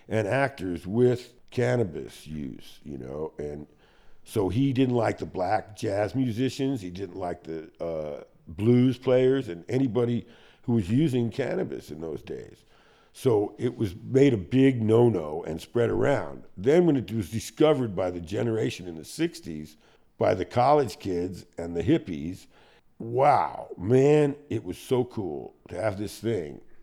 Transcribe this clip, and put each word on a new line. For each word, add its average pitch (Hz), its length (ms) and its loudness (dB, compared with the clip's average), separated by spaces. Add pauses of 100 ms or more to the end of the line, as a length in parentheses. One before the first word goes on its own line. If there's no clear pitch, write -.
and 104 220 0
actors 95 580 -2
with 123 460 2 (180)
cannabis 110 760 -2
use, 73 600 -12
you 71 120 -10
know, 69 400 -8
and 73 300 -10 (560)
so 98 240 -2
he 131 240 2
didn't 127 240 2
like 107 220 0
the - 80 -10
black 95 500 -4
jazz 101 400 -2
musicians. 131 640 -2
He 92 100 -10
didn't 90 280 -10
like 87 260 -6
the, 80 260 -10 (120)
uh, 78 420 -6 (240)
blues 120 500 4
players 131 520 2
and 85 180 -10
anybody 120 580 0 (360)
who - 100 -4
was 107 180 2
using 123 400 2
cannabis - 640 -6
in 78 80 -12
those 80 220 -8
days. - 420 -14 (540)
So 104 400 2
it 123 200 -2
was 104 260 -2
made 131 300 6
a 110 40 2
big 127 440 4
no-no 101 640 4
and 80 140 -6
spread 117 280 0
around. 101 540 0 (140)
Then 147 280 4
when 147 120 4
it 101 160 -4
was 110 160 -4
discovered 127 640 2
by 92 160 -2
the 90 80 -8
generation 110 680 -4
in 82 80 -12
the 76 80 -14
sixties, 85 720 -8 (400)
by 104 160 2
the 92 100 -4
college 127 560 2
kids 87 460 -4 (120)
and 85 160 -8
the 85 80 -2
hippies, 90 640 -2 (520)
wow, 117 800 0
man, 139 580 4 (140)
it 110 160 -6
was 90 120 -10
so 123 280 -2
cool 73 500 -8 (140)
to 90 120 -8
have 104 160 -2
this 101 220 -10
thing. 87 400 -4 (240)